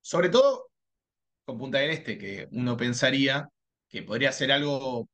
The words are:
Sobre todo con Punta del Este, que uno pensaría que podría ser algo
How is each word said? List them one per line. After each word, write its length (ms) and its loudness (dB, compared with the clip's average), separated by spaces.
Sobre 300 2
todo 340 4
con 140 -10
Punta 200 -2
del 120 0
Este, 260 -6
que 360 -12
uno 240 -2
pensaría 680 0
que 120 -10
podría 300 0
ser 180 -2
algo 640 -2